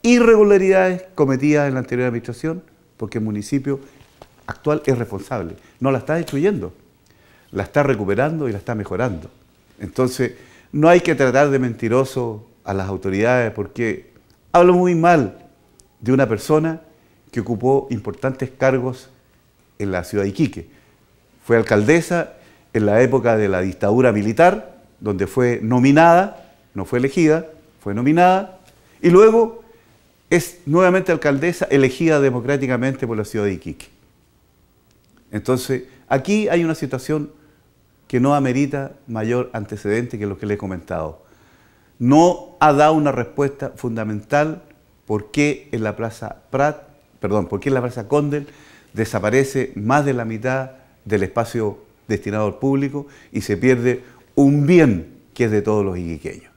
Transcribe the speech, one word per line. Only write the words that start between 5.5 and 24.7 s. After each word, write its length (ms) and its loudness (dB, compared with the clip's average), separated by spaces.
No 100 0
la 80 0
está 160 -4
destruyendo, 600 -4
la 120 -4
está 180 0
recuperando 680 -2
y 40 -4
la 80 -8
está 160 -8
mejorando. 560 -6
Entonces, 540 -4
no 180 2
hay 120 8
que 140 0
tratar 340 2
de 80 0
mentiroso 880 -2
a 120 -6
las 120 -4
autoridades, 640 0
porque 600 -8
hablo 220 6
muy 200 2
mal 460 2
de 100 -2
una 180 2
persona 520 -2
que 80 -6
ocupó 500 -2
importantes 680 -8
cargos 540 -2
en 120 -4
la 120 -4
ciudad 220 -4
de 40 -4
Iquique. 380 -4
Fue 140 2
alcaldesa 760 2
en 100 0
la 160 4
época 360 2
de 100 0
la 140 -2
dictadura 500 2
militar, 640 0